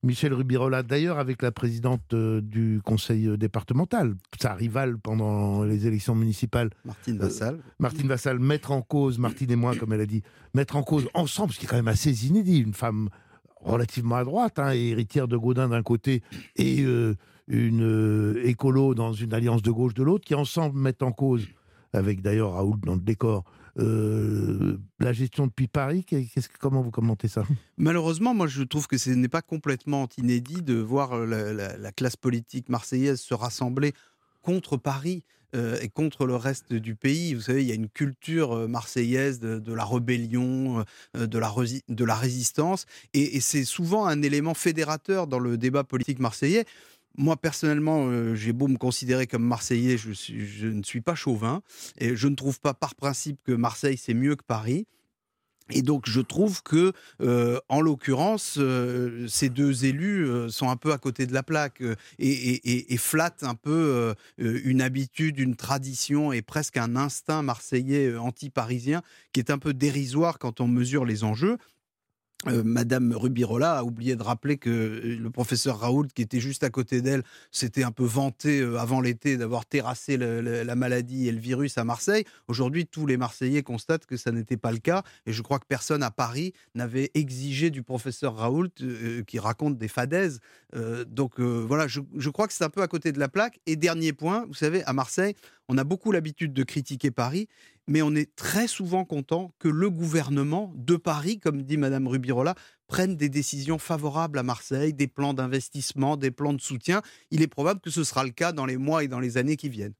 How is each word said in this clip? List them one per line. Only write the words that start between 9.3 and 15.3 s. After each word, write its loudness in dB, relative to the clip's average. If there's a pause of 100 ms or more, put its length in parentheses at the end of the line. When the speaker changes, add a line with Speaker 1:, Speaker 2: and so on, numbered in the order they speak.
Speaker 1:
et 4
moi, 2
comme -2
elle 2
a 2
dit, -2 (300)
mettre 2
en 2
cause 2
ensemble, 0
ce -10
qui -10
est -8
quand 2
même 4
assez 2
inédit, 6
une 2
femme -2 (520)
relativement 0
à 2
droite, 0
hein, 2
et 2
héritière 0
de 0